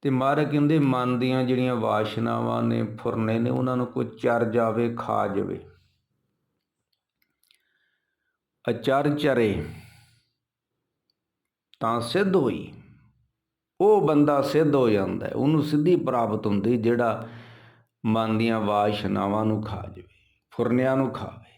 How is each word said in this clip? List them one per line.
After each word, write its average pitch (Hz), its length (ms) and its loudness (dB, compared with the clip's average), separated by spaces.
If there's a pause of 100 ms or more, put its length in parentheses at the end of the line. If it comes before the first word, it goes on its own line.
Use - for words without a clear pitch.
ਤੇ 143 80 0
ਮਹਾਰਾਜ 135 400 0
ਕਹਿੰਦੇ, 147 280 2
ਮਨ 127 400 0
ਦੀਆਂ 127 260 0
ਜਿਹੜੀਆਂ 127 320 0
ਵਾਸ਼ਨਾਵਾਂ 113 840 -2
ਨੇ, 117 340 -2
ਫੁਰਨੇ 113 420 -2
ਨੇ, 117 120 0
ਉਹਨਾਂ 127 260 -2
ਨੂੰ 123 100 -2
ਕੋਈ 123 240 -6 (120)
ਚਰ 120 280 2
ਜਾਵੇ, 117 480 0
ਖਾ 107 300 -2
ਜਾਵੇ। 95 380 -6 (3000)
"ਅਚਰ 143 440 0
ਚਰੇ 117 540 0 (2000)
ਤਾਂ 117 200 0
ਸਿੱਧ 185 360 0
ਹੋਈ", 123 360 -2 (1080)
ਉਹ 202 280 6
ਬੰਦਾ 147 340 4
ਸਿੱਧ 147 320 2
ਹੋ 127 160 4
ਜਾਂਦਾ 95 360 0
ਹੈ, - 60 -8
ਉਹਨੂੰ 143 300 2
ਸਿੱਧੀ 156 340 2
ਪ੍ਰਾਪਤ 117 500 0
ਹੁੰਦੀ, 104 300 2
ਜਿਹੜਾ 117 520 0 (800)
ਮਨ 110 320 0
ਦੀਆਂ 113 220 0
ਵਾਸ਼ਨਾਵਾਂ 104 840 0
ਨੂੰ 107 180 -2
ਖਾ - 200 -8
ਜਾਵੇ, - 260 -16 (420)
ਫੁਰਨਿਆਂ 127 460 0
ਨੂੰ 131 140 0
ਖਾਵੇ। - 360 -12 (120)